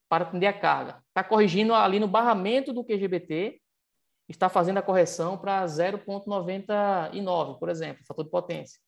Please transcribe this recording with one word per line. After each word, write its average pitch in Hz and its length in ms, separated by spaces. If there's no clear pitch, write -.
para 165 160
atender 180 240
a 202 40
carga. 143 480
Tá 190 80
corrigindo 214 500
ali 202 280
no 214 80
barramento 233 640
do 240 100
Q 220 160
G 196 80
B 180 140
T, 170 420
está - 200
fazendo 190 300
a 190 40
correção 180 560
pra 196 300
zero 175 280
ponto 202 320
noventa 196 840
e 202 100
nove, 160 380
por 170 80
exemplo, 160 360
fator - 200
de 151 60
potência. 170 580